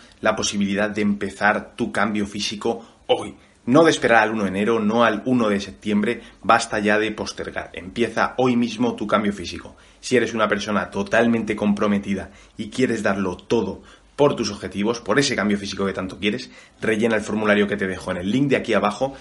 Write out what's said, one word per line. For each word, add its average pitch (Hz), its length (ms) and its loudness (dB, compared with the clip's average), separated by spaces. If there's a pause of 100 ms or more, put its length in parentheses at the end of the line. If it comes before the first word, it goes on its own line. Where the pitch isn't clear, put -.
(220)
la 110 160 2
posibilidad 101 520 0
de 104 120 -2
empezar 101 760 0
tu 110 160 -4
cambio 104 340 0
físico 107 600 -6 (200)
hoy. 104 280 -2 (300)
No 143 180 8
de 160 80 6
esperar 113 320 4
al 110 80 2
uno 110 120 -2
de 92 60 0
enero, 107 300 0
no 110 240 2
al 107 220 2
uno 123 240 2
de 101 100 2
septiembre, 104 600 -2 (200)
basta 113 380 2
ya 104 200 4
de 107 120 0
postergar. - 640 -8
Empieza 101 640 -2
hoy 127 180 4
mismo 113 400 0
tu 104 120 -6
cambio 104 260 2
físico. 85 420 -12 (240)
Si - 160 -2
eres 113 180 0
una 110 140 2
persona 101 420 -2
totalmente 110 680 0
comprometida 101 720 0 (240)
y 110 140 -10
quieres 117 340 0
darlo 98 320 0
todo 95 460 -2 (340)
por 143 220 4
tus 104 140 -2
objetivos, 101 500 -4
por 113 180 0
ese 135 160 0
cambio 101 220 0
físico 98 280 -6
que 95 60 -2
tanto 92 260 -8
quieres, 104 320 -4 (300)
rellena 110 380 2
el 104 40 -2
formulario 104 460 2
que 104 80 -4
te 98 120 -2
dejo 92 240 -6
en 87 60 -6
el 95 140 -4
link 139 160 2
de 123 80 2
aquí 110 180 0
abajo 101 480 0